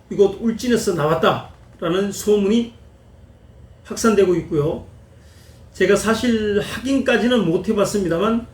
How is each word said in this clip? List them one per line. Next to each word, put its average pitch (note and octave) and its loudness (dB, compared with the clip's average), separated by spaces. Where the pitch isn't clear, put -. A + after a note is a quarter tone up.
이곳 G3 2
울진에서 A3+ -2
나왔다라는 E3 -2
소문이 G#3 0
확산되고 G3 2
있고요. E3 -4
제가 F#3+ 2
사실 G#3+ 0
확인까지는 A#3+ 0
못 F3 -2
해봤습니다만 G3+ 0